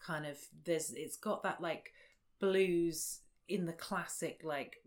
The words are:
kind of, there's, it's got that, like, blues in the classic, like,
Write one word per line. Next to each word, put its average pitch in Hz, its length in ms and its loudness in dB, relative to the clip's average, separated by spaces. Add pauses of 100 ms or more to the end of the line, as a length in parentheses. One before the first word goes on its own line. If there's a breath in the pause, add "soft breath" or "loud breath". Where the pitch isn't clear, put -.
kind 151 200 -4
of, 180 120 -6 (280)
there's, 160 280 2
it's - 220 -6
got - 280 -2
that, 185 180 -2
like, 165 320 -4 (480 soft breath)
blues 180 800 4 (280)
in 190 180 0
the 165 80 -2
classic, - 720 -4
like, 147 320 -4 (120)